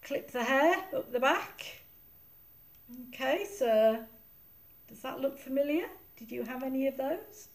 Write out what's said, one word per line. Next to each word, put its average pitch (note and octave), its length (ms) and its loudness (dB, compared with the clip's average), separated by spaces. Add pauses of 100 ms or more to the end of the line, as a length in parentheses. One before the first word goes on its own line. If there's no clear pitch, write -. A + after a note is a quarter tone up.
clip - 300 -6
the B3 120 -2
hair C#4 320 6 (200)
up - 160 -4
the A#3+ 80 0
back. - 640 0 (1200)
Okay, C#4+ 380 -2 (120)
so A3+ 460 4 (840)
does A3 140 -20
that C4 200 -8
look C4+ 160 -2
familiar? C#4+ 480 0 (320)
Did A3+ 140 -16
you B3 120 -4
have B3+ 200 -6
any C4+ 240 0
of C4 100 -2
those? D4 580 -6